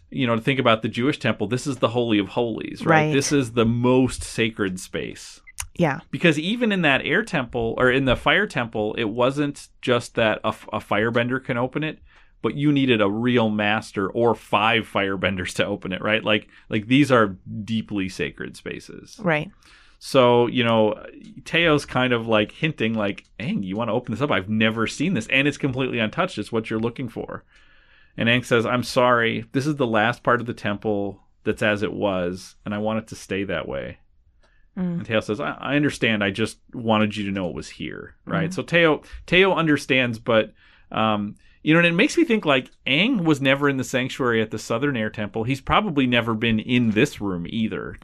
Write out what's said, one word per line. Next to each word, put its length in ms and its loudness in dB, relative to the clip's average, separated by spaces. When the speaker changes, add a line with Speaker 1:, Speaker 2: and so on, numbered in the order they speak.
Speaker 1:
you 160 -2
know, 100 2
to 60 -2
think 180 0
about 220 4
the 60 -2
Jewish 300 -2
temple, 300 -2
this 180 -4
is 120 -4
the 100 2
Holy 300 0
of 100 0
Holies, 560 -4
right? 220 4
Speaker 2:
Right. 60 -2
Speaker 1:
This 200 0
is 200 2
the 140 2
most 560 2
sacred 560 -2
space. 600 -10
Speaker 2:
Yeah. 240 0
Speaker 1:
Because 260 2
even 320 -2
in 120 0
that 220 4
air 200 0
temple, 540 -4
or 120 4
in 140 2
the 120 4
fire 300 2
temple, 480 -4
it 100 -2
wasn't 640 -2
just 320 0
that 300 2
a, 40 0
f-, 240 -6
a 60 -2
firebender 640 0
can 140 -4
open 260 -4
it, 160 -6
but 120 0
you 160 2
needed 300 4
a 100 2
real 400 2
master 580 -2
or 280 2
five 560 0
firebenders 600 -2
to 120 0
open 260 -6
it, 100 -6
right? 200 0
Like, 260 0
like, 180 -4
these 240 4
are 260 4
deeply 440 -4
sacred 480 -8
spaces. 640 -16
Speaker 2:
Right. 300 -2
Speaker 1:
So, 500 4
you 140 0
know, 400 2
Teo's 420 2
kind 260 0
of, 160 -2
like, 240 2
hinting, 420 -2
like, 300 -4
"Aang, 240 -4
you 100 -6
wanna 200 -2
open 180 -4
this 80 -6
up? 100 -2
I've 200 -2
never 360 2
seen 280 -2
this, 140 -4
and 200 2
it's 80 -2
completely 420 -2
untouched. 380 -2
It's 160 -8
what 160 -2
you're 100 -2
looking 300 -4
for." 340 -10
And 120 0
Aang 160 2
says, 220 2
"I'm 160 0
sorry. 720 2
This 140 -2
is 100 -2
the 100 0
last 360 2
part 200 2
of 40 -10
the 80 -6
temple 680 -4
that's 180 -2
as 200 0
it 120 -2
was, 640 -4
and 80 -6
I 40 -4
want 200 -2
it 100 -10
to 80 -14
stay 280 -6
that 220 -4
way." 320 -8
Speaker 2:
Mm. 220 -4
Speaker 1:
And 80 -8
Teo 140 0
says, 200 -4
"I, 120 -4
I 240 -4
understand. 460 0
I 100 0
just 260 -4
wanted 420 0
you 80 -4
to 80 -4
know 160 -4
it 60 -8
was 160 -10
here," 460 -14
right? 240 -2
Speaker 2:
Mm. 40 -8
Speaker 1:
So 80 -6
Teo, 380 4
Teo 300 4
understands, 640 0
but, 340 2
um, 440 -2
you 100 4
know, 60 6
and 80 6
it 80 4
makes 240 2
me 60 6
think, 200 0
like, 260 2
Aang 380 2
was 160 4
never 300 4
in 80 0
the 60 -2
sanctuary 580 0
at 80 -4
the 80 -6
Southern 400 -2
Air 120 -2
Temple. 340 -6
He's 180 -2
probably 440 2
never 280 2
been 240 2
in 320 2
this 320 2
room 260 -4
either 560 -4